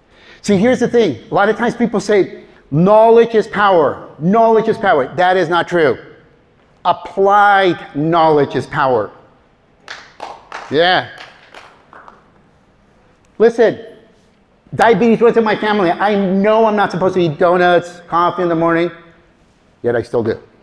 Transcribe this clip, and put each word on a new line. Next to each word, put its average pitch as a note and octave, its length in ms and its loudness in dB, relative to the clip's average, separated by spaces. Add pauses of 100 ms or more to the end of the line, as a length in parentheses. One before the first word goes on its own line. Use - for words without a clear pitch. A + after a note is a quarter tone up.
(420)
See, G3+ 160 0
here's A#3+ 220 2
the A#3+ 80 -2
thing. G3+ 320 0 (120)
A - 20 -10
lot G3 140 0
of G#3+ 100 -2
times A#3 180 -4
people A3 240 -2
say, G3+ 440 -2 (280)
"Knowledge A3 640 4
is G#3+ 120 0
power. F3+ 600 0 (120)
Knowledge A3 480 2
is A3 100 -2
power." D#3+ 380 0
That F3+ 220 2
is F3 100 0
not E3 200 -2
true. D#3 300 0 (880)
Applied G3 1120 0
knowledge D#3 600 0
is C3 100 -6
power. B2+ 460 -2 (1600)
Yeah. D3+ 400 0 (2250)
Listen, A3+ 420 2 (960)
diabetes A3 460 2
runs A#3 160 2
in A3+ 60 0
my G#3+ 120 -2
family. G#3 360 -2
I G3 240 -2
know G3+ 500 0
I'm G#3+ 100 0
not G3+ 160 0
supposed F#3 240 -2
to F#3 60 0
eat D#3 160 -2
donuts, F3 680 0
coffee E3+ 340 -2
in F3 80 -2
the E3+ 60 -2
morning, E3 360 -2 (880)
yet A#2 140 -2
I A2+ 60 -2
still A#2 220 -4
do. G#2+ 160 -4 (240)